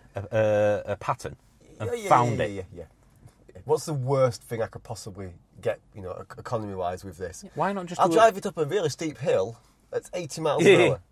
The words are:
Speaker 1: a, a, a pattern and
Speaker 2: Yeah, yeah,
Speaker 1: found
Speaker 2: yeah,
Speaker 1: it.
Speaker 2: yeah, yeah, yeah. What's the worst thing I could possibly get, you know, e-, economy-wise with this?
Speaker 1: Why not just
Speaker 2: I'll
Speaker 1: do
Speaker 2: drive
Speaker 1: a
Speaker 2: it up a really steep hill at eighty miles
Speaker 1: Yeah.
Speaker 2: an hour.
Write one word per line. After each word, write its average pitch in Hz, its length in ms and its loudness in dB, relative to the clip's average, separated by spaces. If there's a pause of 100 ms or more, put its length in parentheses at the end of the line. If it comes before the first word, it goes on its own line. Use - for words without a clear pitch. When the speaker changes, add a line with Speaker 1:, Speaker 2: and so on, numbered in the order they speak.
(160)
Speaker 1:
a, 101 60 -6 (100)
a, 104 520 2 (100)
a - 40 0
pattern - 380 -6 (440)
and 110 120 -6
Speaker 2:
Yeah, 240 40 -2
yeah, 214 140 -8
Speaker 1:
found 120 280 6
Speaker 2:
yeah, - 80 0
Speaker 1:
it. 104 60 -6
Speaker 2:
yeah, 98 100 -8 (140)
yeah, 85 80 -12 (720)
yeah. 92 100 -18
What's 156 200 0
the 160 80 -6
worst 131 500 0
thing 113 180 -6
I 107 60 -2
could - 160 -16
possibly 98 480 -12 (300)
get, 107 180 -2 (160)
you 104 60 -14
know, 90 100 -10 (100)
e-, - 180 -18
economy-wise 95 680 -6
with 87 120 -14
this? 92 260 -12 (120)
Speaker 1:
Why 170 180 0
not 190 120 -8
just 170 160 -8
Speaker 2:
I'll 185 80 6
Speaker 1:
do 165 60 2
Speaker 2:
drive 220 200 8
Speaker 1:
a - 40 -8
Speaker 2:
it - 60 -12
up 202 120 -6
a 160 80 0
really 165 240 0
steep 156 300 -6
hill 120 380 0 (360)
at - 200 -6
eighty 170 280 -8
miles 151 220 0
Speaker 1:
Yeah. 185 100 10
Speaker 2:
an 170 180 6
hour. - 100 -4 (100)